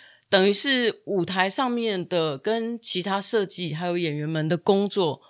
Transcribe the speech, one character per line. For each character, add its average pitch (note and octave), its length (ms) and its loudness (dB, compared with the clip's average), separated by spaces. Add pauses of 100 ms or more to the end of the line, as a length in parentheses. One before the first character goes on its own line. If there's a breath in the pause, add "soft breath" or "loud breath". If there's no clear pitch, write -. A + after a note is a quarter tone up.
(280 soft breath)
等 F#3+ 200 6
于 G3+ 40 4
是 B3 540 2
舞 F3 180 0
台 F#3 260 0
上 C4 180 -2
面 A3 380 -2
的 D#3+ 320 -2
跟 A3+ 420 -4
其 - 220 -2
他 G3 180 -2
设 G#3 240 0
计 E3+ 300 -6
还 F3 120 -6
有 F3 120 -2
演 D#3+ 160 -2
员 D3 140 -4
们 D#3 200 -2
的 F3 80 2
工 G3 320 2
作 E3+ 420 -2